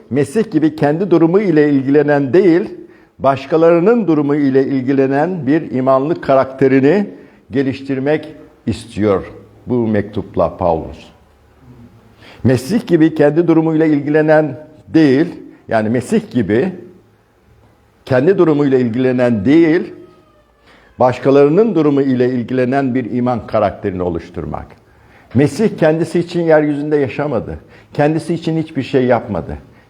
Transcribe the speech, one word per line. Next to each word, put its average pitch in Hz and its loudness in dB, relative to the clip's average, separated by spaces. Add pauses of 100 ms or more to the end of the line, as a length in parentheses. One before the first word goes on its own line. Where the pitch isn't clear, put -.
(100)
Mesih 147 -2
gibi 151 0
kendi 156 -2
durumu 165 4
ile 151 2
ilgilenen 143 2
değil, 180 2 (440)
başkalarının 170 2
durumu 147 0
ile 135 2
ilgilenen 135 -2
bir 151 -2
imanlı 135 0
karakterini 135 2 (400)
geliştirmek 135 -4 (320)
istiyor 101 -2 (420)
bu 120 -2
mektupla 98 -4
Paulus. 80 -4 (1400)
Mesih 131 0
gibi 160 2
kendi 151 2
durumuyla 160 2
ilgilenen 151 0 (220)
değil, 156 2 (280)
yani 107 0
Mesih 127 -2
gibi 123 0 (1300)
kendi 143 2
durumuyla 147 2
ilgilenen 123 0
değil, 160 2 (1040)
başkalarının 143 2
durumu 147 2
ile 123 0
ilgilenen 127 -2
bir 123 -4
iman 123 -4
karakterini 98 -2
oluşturmak. 78 -8 (680)
Mesih 147 0
kendisi 165 0
için 170 -4
yeryüzünde 151 0
yaşamadı. 117 -4 (360)
Kendisi 156 -2
için 160 -4
hiçbir 156 -6
şey 127 0
yapmadı. 104 -2 (320)